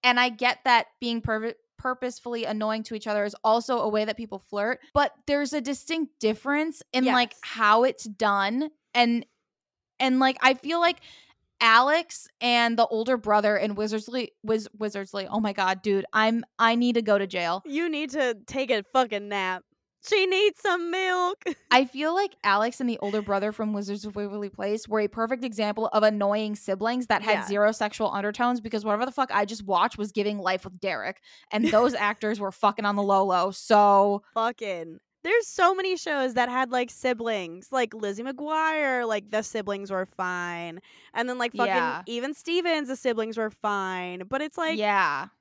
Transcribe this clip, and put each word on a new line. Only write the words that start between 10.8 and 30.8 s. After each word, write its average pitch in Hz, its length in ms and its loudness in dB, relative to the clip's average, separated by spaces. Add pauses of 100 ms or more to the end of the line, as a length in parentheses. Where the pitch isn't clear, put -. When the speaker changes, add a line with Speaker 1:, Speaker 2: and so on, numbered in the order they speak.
Speaker 1:
Alex 262 680 4 (120)
and 233 380 2
the 233 80 6
older 233 300 0
brother 208 400 2
in 208 180 0
Wizardsley, 214 580 -4 (120)
Wiz-, 220 240 -2 (100)
Wizardsley, 202 500 -6
oh 214 120 -2
my 214 120 -2
God, 190 300 -2
dude, 196 300 0
I'm, 226 320 2 (140)
I 226 180 4
need 240 180 2
to 233 80 2
go 208 160 4
to 196 80 0
jail. 180 400 -2
Speaker 2:
You 320 220 -2
need 302 220 -6
to 254 260 -2 (100)
take 254 240 -4
a 214 220 0
fucking 208 360 -2
nap. 190 360 -4 (440)
She 381 180 4
needs 381 340 2
some 349 320 -2
milk. 370 500 -2 (140)
<laughs> - 160 -14
Speaker 1:
I 262 120 6
feel 302 300 -4
like 392 300 -2
Alex 208 360 0
and 247 80 -2
the 226 120 -4
older 202 200 -2
brother 202 300 -2
from 214 220 -6
Wizards 202 320 -8
of 208 100 -12
Waverly 202 340 -8
Place 208 380 -6
were 214 140 0
a 208 80 0
perfect 226 360 -4
example 214 440 -4
of 214 160 4
annoying 208 500 0
siblings 226 540 -4
that 208 140 2
had 214 160 2
Speaker 2:
Yeah. 117 100 -4
Speaker 1:
zero 208 240 4
sexual 214 400 -2
undertones, 220 480 -2
because 214 240 -6
whatever 214 200 0
the 254 80 -6
fuck 262 220 -2
I 208 100 2
just 208 200 -8
watched 196 340 2
was 208 140 -6
giving 202 260 -2
Life 185 260 4
with 185 140 -16
Derek, 165 420 -4 (300)